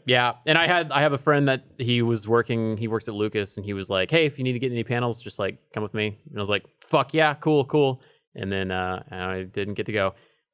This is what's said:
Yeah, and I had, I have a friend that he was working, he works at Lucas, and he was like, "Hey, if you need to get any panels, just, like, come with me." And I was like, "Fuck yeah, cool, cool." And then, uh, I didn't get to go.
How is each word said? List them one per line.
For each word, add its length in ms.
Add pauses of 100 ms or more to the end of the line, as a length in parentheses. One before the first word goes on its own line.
Yeah, 280 (120)
and 100
I 100
had, 240
I 120
have 100
a 60
friend 300
that 160 (140)
he 240
was 240
working, 520
he 100
works 180
at 80
Lucas, 440
and 80
he 80
was 160
like, 200
"Hey, 140
if 140
you 60
need 100
to 40
get 140
any 120
panels, 360
just, 180
like, 200 (160)
come 80
with 100
me." 260 (120)
And 80
I 20
was 80
like, 160 (160)
"Fuck 320
yeah, 220
cool, 320
cool." 340 (340)
And 160
then, 200
uh, 400
I 320
didn't 320
get 120
to 60
go. 220 (400)